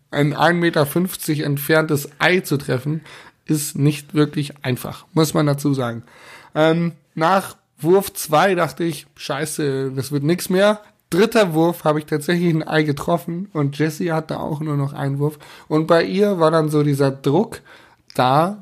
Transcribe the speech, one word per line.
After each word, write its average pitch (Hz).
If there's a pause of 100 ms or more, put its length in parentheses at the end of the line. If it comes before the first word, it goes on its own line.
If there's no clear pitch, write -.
(120)
ein 143
ein 156
Meter 165
fünfzig 165
entferntes 151 (100)
Ei 180
zu 185
treffen, 143 (440)
ist 151
nicht 147
wirklich 147 (100)
einfach, -
muss 160
man 160
dazu 143
sagen. 117 (520)
Ähm, 165 (220)
nach 180 (200)
Wurf 185
zwei 175
dachte 170
ich, 156 (100)
scheiße, 139
das 135
wird 143
nix 175
mehr. 202 (300)
Dritter 208
Wurf 165
habe 151
ich 156
tatsächlich 170
ein 156
Ei 156
getroffen 170
und 143
Jessie 160
hatte 156
auch 151
nur 151
noch 139
einen 139
Wurf. 147 (300)
Und 156
bei 170
ihr 190
war 156
dann 156
so 151
dieser 143
Druck 147 (560)
da, 151